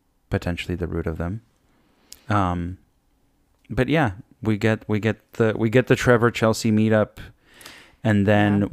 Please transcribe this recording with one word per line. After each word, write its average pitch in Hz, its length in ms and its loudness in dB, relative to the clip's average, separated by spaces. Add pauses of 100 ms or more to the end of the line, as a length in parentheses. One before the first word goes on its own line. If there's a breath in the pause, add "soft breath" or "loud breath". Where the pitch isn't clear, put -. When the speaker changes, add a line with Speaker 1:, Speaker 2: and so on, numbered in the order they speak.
(320)
Speaker 1:
potentially 90 440 -4
the 85 120 -4
root 85 180 -6
of 82 120 -4
them. 90 240 -6 (840 soft breath)
Um, 90 520 -2 (920)
but 117 180 -2
yeah, 139 260 0 (280)
we 107 160 0
get, 110 300 0
we 107 120 -2
get 104 340 -4
the, 110 220 0
we 110 140 -2
get 123 180 2
the 131 80 4
Trevor 120 360 2
Chelsea 113 400 0
meetup, 107 460 2 (840 loud breath)
and 101 220 2
then 104 360 2
Speaker 2:
Yeah. 101 120 0